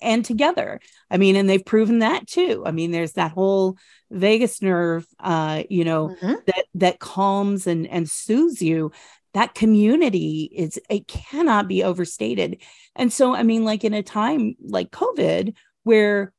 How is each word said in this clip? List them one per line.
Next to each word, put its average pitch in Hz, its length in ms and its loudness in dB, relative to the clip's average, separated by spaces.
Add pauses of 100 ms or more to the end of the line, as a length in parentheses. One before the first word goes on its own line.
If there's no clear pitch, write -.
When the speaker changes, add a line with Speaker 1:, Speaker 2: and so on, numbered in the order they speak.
Speaker 1:
and 226 220 0
together. 285 540 -2 (320)
I 185 60 0
mean, 196 200 6
and 196 120 2
they've 190 160 2
proven 220 360 2
that 220 260 0
too. - 400 -2
I 160 60 -4
mean, 165 180 -4
there's 165 220 -4
that 165 200 -4
whole 190 460 0 (320)
vagus 214 500 2
nerve, 170 460 0 (140)
uh, 156 500 -2
you 175 140 2
know, 160 240 0
Speaker 2:
Mm-hmm. 190 260 -4 (120)
Speaker 1:
that, - 180 -2 (100)
that 180 240 2
calms 196 680 -2
and, 170 200 -2
and 165 240 -4
soothes 277 500 -2
you. 160 320 -2 (400)
That 190 220 -2
community 208 1000 2
is, 165 240 -6 (120)
it 147 180 -4
cannot 254 580 -2
be 185 160 -2
overstated. 180 800 -4 (340)
And 247 180 0
so, 254 220 2
I - 80 -4
mean, 226 220 2
like, 220 200 -2
in 214 100 0
a 208 80 -2
time 220 580 -2
like 185 300 -4
covid, 202 640 -2 (300)
where 208 540 2